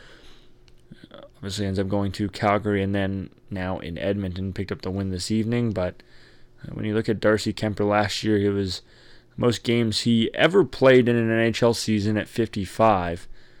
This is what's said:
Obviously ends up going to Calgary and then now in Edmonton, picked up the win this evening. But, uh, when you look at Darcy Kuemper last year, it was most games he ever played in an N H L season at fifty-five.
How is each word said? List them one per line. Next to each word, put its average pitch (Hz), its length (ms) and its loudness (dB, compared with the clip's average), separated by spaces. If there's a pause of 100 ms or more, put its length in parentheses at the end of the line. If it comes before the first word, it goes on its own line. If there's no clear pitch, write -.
(1400)
Obviously 98 280 -6
ends 95 140 -2
up 95 100 0
going 101 240 -2
to 101 160 -2
Calgary 104 520 0
and 98 140 -2
then 98 360 -4 (180)
now 92 300 -6
in 85 180 -10
Edmonton, 95 560 -4
picked 98 180 -6
up 90 100 -10
the 92 100 -6
win 95 180 -4
this 92 200 -6
evening. 113 420 0
But, 90 300 -4 (640)
uh, - 80 -14
when 107 120 -6
you 107 80 -2
look 110 160 0
at 104 100 0
Darcy 107 320 2
Kuemper 104 340 -2
last 104 380 0
year, 107 140 2
it 101 160 2
was 98 280 -4 (540)
most 120 280 0
games 117 380 0
he 113 320 2
ever 175 300 4
played 127 460 6
in 120 80 4
an 113 120 0
N 113 100 2
H 113 220 0
L 120 120 4
season 107 420 -2
at 101 140 -4
fifty-five. 98 1000 0 (320)